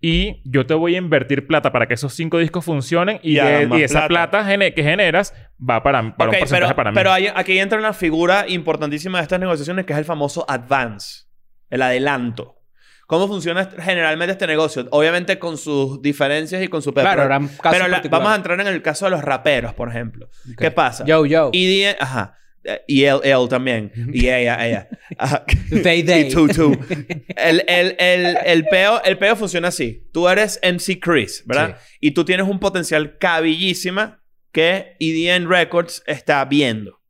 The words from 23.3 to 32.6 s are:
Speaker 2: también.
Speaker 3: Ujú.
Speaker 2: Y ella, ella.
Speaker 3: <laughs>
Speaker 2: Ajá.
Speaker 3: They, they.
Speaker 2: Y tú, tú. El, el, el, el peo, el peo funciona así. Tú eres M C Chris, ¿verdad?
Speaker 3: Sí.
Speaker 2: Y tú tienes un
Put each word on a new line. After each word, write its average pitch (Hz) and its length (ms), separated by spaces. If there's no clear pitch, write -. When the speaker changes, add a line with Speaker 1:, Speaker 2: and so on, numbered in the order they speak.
Speaker 2:
también. 123 440
Speaker 3:
Ujú. 117 200
Speaker 2:
Y 120 160
ella, 120 360
ella. 107 220
Speaker 3:
<laughs> - 160
Speaker 2:
Ajá. 135 260
Speaker 3:
They, 170 220
they. 156 240
Speaker 2:
Y 131 40
tú, 156 140
tú. 147 320
El, 165 300
el, 180 320
el, 180 480
el 170 220
peo, 202 340
el 190 160
peo 202 180
funciona 180 320
así. 120 440
Tú 175 160
eres 196 340
M 180 160
C 180 220
Chris, 147 440
¿verdad? 147 360
Speaker 3:
Sí. - 200
Speaker 2:
Y 151 120
tú 170 120
tienes 185 220
un 196 140